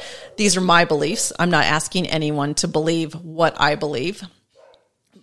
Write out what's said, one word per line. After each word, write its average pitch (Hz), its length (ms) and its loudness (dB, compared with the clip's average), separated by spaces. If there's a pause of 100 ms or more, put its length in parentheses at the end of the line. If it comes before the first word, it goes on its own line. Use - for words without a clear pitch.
(360)
these 202 200 4
are 190 40 0
my 170 240 6
beliefs. 156 520 0
I'm 175 140 2
not 156 140 4
asking 156 420 0
anyone 151 500 -2
to 175 120 -2
believe 160 480 0
what 160 440 -2
I 147 140 2
believe, 151 480 -4 (1000)